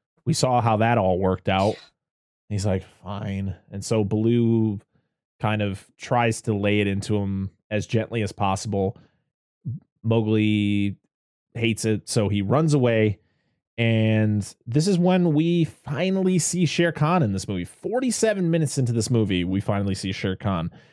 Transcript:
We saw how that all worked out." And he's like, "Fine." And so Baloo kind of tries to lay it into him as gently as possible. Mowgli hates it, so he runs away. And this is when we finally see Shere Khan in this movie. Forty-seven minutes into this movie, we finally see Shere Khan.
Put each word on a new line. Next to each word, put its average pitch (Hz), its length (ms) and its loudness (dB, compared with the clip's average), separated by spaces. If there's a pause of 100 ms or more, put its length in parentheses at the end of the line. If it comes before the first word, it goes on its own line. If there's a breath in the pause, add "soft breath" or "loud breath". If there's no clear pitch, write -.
(260)
We 147 80 0
saw 127 280 2
how 110 160 4
that 117 200 4
all 92 220 2
worked 95 300 0
out." 98 240 2
And - 840 -16
he's 98 100 -2
like, 95 200 0 (180)
"Fine." 98 520 -6 (140)
And 101 140 -10
so 110 220 0
Baloo 110 720 2 (640)
kind 107 200 0
of 101 240 -6 (120)
tries 120 460 0
to 113 100 -2
lay 104 260 2
it 101 80 2
into 98 300 -2
him 98 320 -4 (200)
as 107 160 -2
gently 110 360 -2
as 101 100 -2
possible. 98 680 -2 (1040 soft breath)
Mowgli 107 920 2 (580)
hates 110 300 -6
it, 110 240 -2
so 104 220 -2
he 104 120 -2
runs 143 320 0
away. 113 460 2 (580)
And 110 640 2 (260)
this 151 220 0
is 180 100 2
when 175 340 2
we 170 300 2
finally 185 760 -2
see 170 280 0
Shere 170 260 0
Khan 160 320 2
in 107 80 0
this 95 160 -6
movie. 92 160 -4
Forty-seven 214 880 -2
minutes 160 260 0
into 123 140 0
this 113 180 0
movie, 101 360 2
we 92 160 0
finally 101 340 -2
see 95 160 -6
Shere 95 240 -4
Khan. 87 340 -4 (240 loud breath)